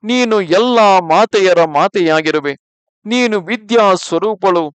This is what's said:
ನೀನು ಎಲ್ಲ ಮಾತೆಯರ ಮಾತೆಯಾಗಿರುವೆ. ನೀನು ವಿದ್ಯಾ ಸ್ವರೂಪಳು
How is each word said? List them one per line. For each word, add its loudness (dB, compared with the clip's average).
ನೀನು -2
ಎಲ್ಲ 2
ಮಾತೆಯರ 2
ಮಾತೆಯಾಗಿರುವೆ. -2
ನೀನು -2
ವಿದ್ಯಾ 0
ಸ್ವರೂಪಳು -2